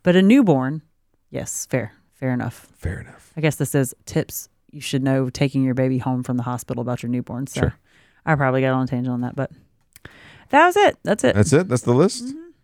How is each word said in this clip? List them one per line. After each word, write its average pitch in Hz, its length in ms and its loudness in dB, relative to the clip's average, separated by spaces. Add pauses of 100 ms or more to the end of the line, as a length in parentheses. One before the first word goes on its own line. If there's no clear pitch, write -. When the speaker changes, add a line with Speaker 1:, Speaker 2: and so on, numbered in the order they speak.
Speaker 1:
but 175 120 4
a 185 60 6
newborn, 160 600 4 (480)
yes, - 360 -10
fair, 120 280 -4 (200)
fair 131 200 -6
enough. 120 340 -8 (100)
Speaker 2:
Fair - 240 -10
enough. - 360 -20
Speaker 1:
I 156 40 -6
guess 151 140 0
this 143 200 -4
is 135 180 0 (120)
tips - 440 -6 (220)
you 147 100 -18
should 131 220 -4
know 135 260 0
taking 135 340 -2
your 131 100 0
baby 131 260 0
home 127 240 -4
from 123 140 -4
the 120 60 -4
hospital 123 380 -8
about 120 220 -6
your 120 60 -6
newborn. 123 380 -6
So - 140 -6
Speaker 2:
Sure. - 140 0 (500)
Speaker 1:
I 156 100 2
probably 131 260 2
got 131 120 2
on 131 100 0
a 127 40 -2
tangent 127 260 -4
on 120 80 -4
that, 123 140 -6
but 135 160 -6 (1000)
that 302 160 6
was 359 100 2
it. 403 280 4
That's 214 200 0
it. 254 120 2
Speaker 2:
That's 98 180 4
it? 175 160 4
That's 127 140 0
the 123 100 2
list? 190 320 2
Speaker 1:
Mm-hmm. 277 140 -12 (240)